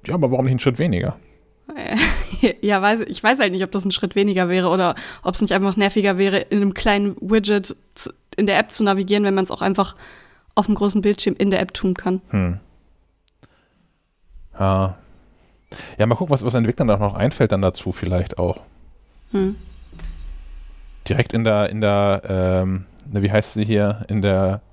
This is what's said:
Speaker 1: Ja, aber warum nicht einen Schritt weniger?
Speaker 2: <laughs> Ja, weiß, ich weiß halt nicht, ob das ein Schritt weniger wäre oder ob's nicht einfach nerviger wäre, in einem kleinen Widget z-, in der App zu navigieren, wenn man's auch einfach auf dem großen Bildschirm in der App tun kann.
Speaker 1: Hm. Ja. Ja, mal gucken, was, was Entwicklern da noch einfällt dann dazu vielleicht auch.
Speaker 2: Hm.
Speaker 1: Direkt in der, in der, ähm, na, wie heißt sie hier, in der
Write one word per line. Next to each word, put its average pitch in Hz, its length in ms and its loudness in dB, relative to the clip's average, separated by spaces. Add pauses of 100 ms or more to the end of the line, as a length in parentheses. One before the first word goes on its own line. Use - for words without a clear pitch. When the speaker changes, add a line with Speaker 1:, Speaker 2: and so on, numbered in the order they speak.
Speaker 1:
Ja, 139 80 -4
aber 151 160 2
warum 127 140 0
nicht 131 80 2
einen 127 80 0
Schritt 123 180 0
weniger? 139 380 0 (500)
Speaker 2:
<laughs> 277 320 -6 (600)
Ja, 196 220 2
weiß, 214 200 2
ich - 200 -8
weiß 180 160 2
halt 208 140 2
nicht, 185 100 -2
ob 185 80 -4
das 196 140 -4
ein 190 80 0
Schritt - 240 -2
weniger 196 320 2
wäre 180 220 2
oder 175 260 2 (260)
ob's - 200 -2
nicht 208 100 0
einfach 190 240 2
nerviger 196 420 2
wäre, 196 200 2
in - 220 -2
einem 196 140 2
kleinen 202 460 0
Widget 208 560 0 (180)
z-, - 180 -12 (240)
in 208 120 2
der 196 100 2
App 214 140 -2
zu - 100 -2
navigieren, 202 400 2
wenn 196 120 2
man's 190 180 0
auch - 100 -8
einfach 196 320 0 (640)
auf 208 100 2
dem 214 80 2
großen 202 280 0
Bildschirm 202 360 0
in 202 140 2
der 185 80 2
App 180 120 -4
tun 185 220 -2
kann. 185 260 -2 (100)
Speaker 1:
Hm. 90 280 0 (2000)
Ja. 95 380 2 (1040)
Ja, 104 80 4
mal 117 100 4
gucken, 160 160 0
was, 123 120 0
was 117 100 0
Entwicklern 123 340 2
da 104 80 6
noch 101 180 0
einfällt 104 380 2
dann 98 100 2
dazu 92 300 0
vielleicht 87 460 -2
auch. 87 220 -2 (680)
Speaker 2:
Hm. 196 240 0 (1500)
Speaker 1:
Direkt - 260 0
in 113 100 0
der, 104 260 2
in 107 100 -4
der, 101 480 2
ähm, 92 580 0 (260)
na, 101 100 0
wie 98 80 2
heißt 107 240 0
sie 107 100 0
hier, 104 440 0
in 147 120 0
der 101 420 2 (100)